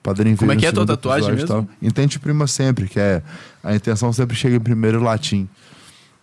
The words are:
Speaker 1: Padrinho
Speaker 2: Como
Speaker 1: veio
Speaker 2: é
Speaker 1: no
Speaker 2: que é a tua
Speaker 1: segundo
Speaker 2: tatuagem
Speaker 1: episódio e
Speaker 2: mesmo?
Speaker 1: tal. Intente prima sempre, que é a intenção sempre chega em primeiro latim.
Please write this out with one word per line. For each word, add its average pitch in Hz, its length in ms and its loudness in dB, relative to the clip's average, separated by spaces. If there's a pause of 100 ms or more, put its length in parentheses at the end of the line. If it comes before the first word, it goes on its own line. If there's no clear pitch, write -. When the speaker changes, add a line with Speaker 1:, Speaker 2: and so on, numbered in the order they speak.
Speaker 1:
Padrinho 107 320 2
Speaker 2:
Como 107 140 2
Speaker 1:
veio 110 40 4
Speaker 2:
é - 20 2
Speaker 1:
no 107 40 2
Speaker 2:
que 107 60 2
é 151 40 2
a 139 40 0
tua 107 100 0
Speaker 1:
segundo 104 140 0
Speaker 2:
tatuagem 127 320 0
Speaker 1:
episódio 131 240 0
e - 20 0
Speaker 2:
mesmo? 110 120 -2
Speaker 1:
tal. - 220 -8
Intente 139 300 0
prima 147 280 -2
sempre, 131 400 0
que - 120 -4
é 98 220 2 (420)
a 98 120 -2
intenção 113 360 0
sempre 120 240 -2
chega 123 220 2
em - 20 0
primeiro 113 420 2
latim. 104 460 0 (760)